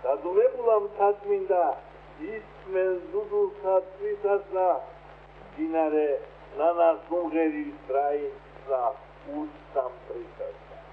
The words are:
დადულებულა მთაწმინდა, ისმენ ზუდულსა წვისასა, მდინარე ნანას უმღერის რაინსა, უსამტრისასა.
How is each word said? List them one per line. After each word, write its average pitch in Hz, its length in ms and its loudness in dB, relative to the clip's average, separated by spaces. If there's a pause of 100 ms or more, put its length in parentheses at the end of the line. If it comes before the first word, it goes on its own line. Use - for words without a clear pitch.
დადულებულა 208 760 2
მთაწმინდა, 202 840 2 (600)
ისმენ 190 720 -4 (100)
ზუდულსა 202 680 0 (100)
წვისასა, 196 840 -2 (680)
მდინარე 156 680 0 (460)
ნანას 165 580 2
უმღერის 156 800 -2
რაინსა, 139 920 -2 (480)
უსამტრისასა. - 1500 -10 (120)